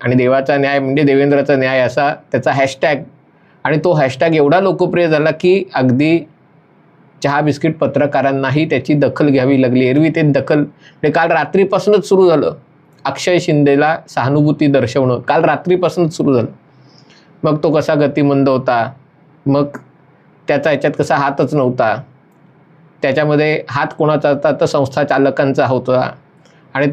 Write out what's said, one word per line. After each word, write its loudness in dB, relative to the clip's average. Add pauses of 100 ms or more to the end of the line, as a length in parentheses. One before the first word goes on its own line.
आणि -2
देवाचा 2
न्याय 0
म्हणजे -2
देवेंद्रचा 2
न्याय 0
असा 0
त्याचा -4
हॅशटॅग 0 (680)
आणि 0
तो 2
हॅशटॅग 0
एवढा 4
लोकप्रिय 0
झाला 2
की 0 (100)
अगदी 0 (960)
चहा 0
बिस्किट -2
पत्रकारांनाही -2
त्याची -2
दखल 0
घ्यावी 2
लागली. 2
एरवी 2
ते -2
दखल 0
म्हणजे -4
काल 0
रात्रीपासूनच 0
सुरू 4
झालं 0 (500)
अक्षय -2
शिंदेला 2 (120)
सहानुभूती 0
दर्शवणं, 0
काल 0
रात्रीपासूनच 0
सुरू 0
झालं. -2 (920)
मग 0
तो 2
कसा 0
गतिमंद 0
होता, -2 (520)
मग 0 (800)
त्याचा 0
याच्यात -2
कसा 0
हातच -2
नव्हता, 0 (1000)
त्याच्यामध्ये 0
हात -4 (100)
कोणाचा 0
होता 0
तर 0
संस्था -2
चालकांचा 0
होता -2 (600)
आणि 0